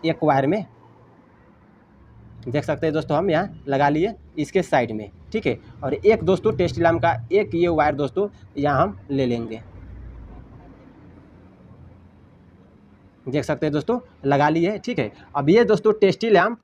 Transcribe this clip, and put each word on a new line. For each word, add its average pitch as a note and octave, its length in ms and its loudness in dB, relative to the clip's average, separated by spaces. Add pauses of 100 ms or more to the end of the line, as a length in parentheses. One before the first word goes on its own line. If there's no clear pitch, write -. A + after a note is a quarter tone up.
एक E3 200 -2
वायर C#3 240 2
में F#3+ 180 -2 (1800)
देख C#3 220 -4
सकते D#3+ 240 -2
हैं D3+ 60 0
दोस्तों D3+ 240 -2
हम F#3+ 120 0
यहाँ E3+ 380 -2
लगा C#3 220 2
लिए E3+ 240 0 (240)
इसके D#3 240 -2
साइड B2 300 0
में, G#2+ 180 -8 (220)
ठीक G#3+ 160 -2
है। A#2+ 100 -2 (260)
और C3+ 120 -2
एक G#3 280 2
दोस्तों F#3+ 300 0
टेस्टी E3+ 280 -2
लैंप E3 200 2
का E3 100 2 (200)
एक G3 240 0
ये F3 140 2
वायर D3+ 260 2
दोस्तों D3 320 -4 (300)
यहाँ C#3+ 240 0
हम G3 160 0 (120)
ले C3+ 160 0
लेंगे, A#2 360 -6 (3750)
देख C3+ 180 -2
सकते - 220 -4
हैं D3 80 0
दोस्तों A3+ 260 -2 (260)
लगा C#3+ 240 4
लिए, E3+ 300 0
ठीक A#3 200 -4
है। G#2+ 120 -2 (240)
अब C#3+ 140 0
ये A3+ 160 8
दोस्तों G#3+ 300 2
टेस्टी G#3 340 2
लैंप G#3 340 4